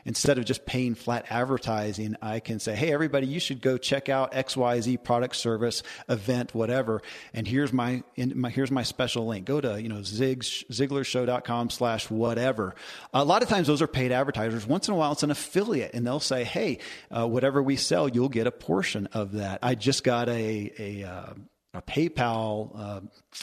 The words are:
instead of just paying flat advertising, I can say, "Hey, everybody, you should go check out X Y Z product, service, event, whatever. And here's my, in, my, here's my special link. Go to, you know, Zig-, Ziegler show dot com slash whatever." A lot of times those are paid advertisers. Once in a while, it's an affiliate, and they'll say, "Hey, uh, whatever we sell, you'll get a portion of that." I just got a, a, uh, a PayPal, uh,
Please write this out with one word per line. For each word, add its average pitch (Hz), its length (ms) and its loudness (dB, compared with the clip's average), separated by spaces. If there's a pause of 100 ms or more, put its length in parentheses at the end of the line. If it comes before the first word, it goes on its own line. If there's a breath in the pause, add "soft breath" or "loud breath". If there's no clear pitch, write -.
instead 123 340 2
of 123 60 0
just - 220 -2
paying 123 300 0
flat 117 340 -2
advertising, 110 880 0
I 110 200 -4
can 113 180 -6
say, 107 160 -2
"Hey, 151 180 2
everybody, 143 360 2
you 147 100 -4
should 131 240 -4
go 131 160 4
check 139 300 0
out 135 260 2
X 131 220 -2
Y 120 240 4
Z 120 160 2
product, 120 400 0
service, 113 480 0 (240 loud breath)
event, 123 440 0
whatever. 113 480 0 (320 loud breath)
And 113 140 -4
here's 127 260 2
my, 123 300 0 (140)
in, 127 240 -2
my, 123 100 -2
here's 135 220 0
my 131 100 2
special 113 460 -2
link. 101 160 -4
Go 143 160 0
to, 110 200 -2
you 113 80 -6
know, 104 140 -6
Zig-, 123 400 0
Ziegler 135 600 -2
show 127 220 0
dot 123 180 0
com 120 260 0
slash 117 400 0
whatever." 113 640 0 (400 loud breath)
A 139 100 6
lot 170 200 6
of - 40 -2
times 185 200 4
those 147 120 4
are 160 60 4
paid 127 240 0
advertisers. 113 560 0
Once 156 220 0
in 214 60 0
a - 20 2
while, 151 160 4
it's 147 100 -2
an 147 80 2
affiliate, 175 640 0
and 117 140 0
they'll 123 120 0
say, 127 240 0
"Hey, 156 360 -2 (320 loud breath)
uh, 117 180 0
whatever 131 340 4
we 135 140 2
sell, 160 320 2
you'll 123 220 4
get 113 160 0
a 123 40 4
portion 160 600 -2
of 101 200 -2
that." 98 300 -4
I 127 120 2
just 135 300 0
got 120 260 4
a, 110 480 -2
a, 101 260 -8
uh, 92 300 -12 (400)
a 90 80 -10
PayPal, 113 920 0
uh, 104 260 -8 (420)